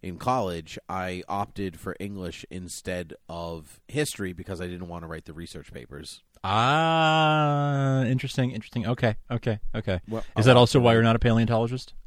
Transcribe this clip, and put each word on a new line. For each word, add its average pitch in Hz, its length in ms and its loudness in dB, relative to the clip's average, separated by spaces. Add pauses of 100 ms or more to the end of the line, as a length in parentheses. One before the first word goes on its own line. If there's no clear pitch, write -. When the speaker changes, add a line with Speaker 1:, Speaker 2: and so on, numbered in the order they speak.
Speaker 1:
in 87 160 -10
college, 95 600 -4 (100)
I 92 400 -6
opted 98 520 -6
for 92 180 -8
English 95 520 -10
instead 90 640 -10 (140)
of 85 600 -10
history 123 460 -6
because 92 260 -10
I 90 60 -8
didn't 87 220 -10
want 85 160 -10
to - 40 -14
write 80 160 -12
the - 80 -16
research 82 400 -14
papers. - 500 -16 (220)
Speaker 2:
Ah, 147 1600 2
interesting, 127 480 -2
interesting. 110 340 -6
Okay, 117 300 0 (140)
okay, 113 280 -2 (160)
okay. 101 340 -2
Speaker 1:
Well, 110 140 -4 (140)
Speaker 2:
Is 110 100 6
Speaker 1:
a 131 40 10
Speaker 2:
that 123 40 10
Speaker 1:
lot 123 60 10
Speaker 2:
also 123 200 6
why 120 120 6
Speaker 1:
of 113 40 6
Speaker 2:
you're 113 60 6
not 113 140 6
a - 20 0
paleontologist? 117 760 2 (120)